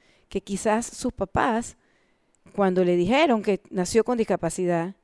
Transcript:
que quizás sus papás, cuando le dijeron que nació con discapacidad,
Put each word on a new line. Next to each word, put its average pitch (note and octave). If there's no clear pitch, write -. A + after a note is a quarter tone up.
que G3
quizás G#3+
sus -
papás, A#3
cuando F#3
le F3
dijeron A3+
que F#3+
nació G#3
con B3
discapacidad, F3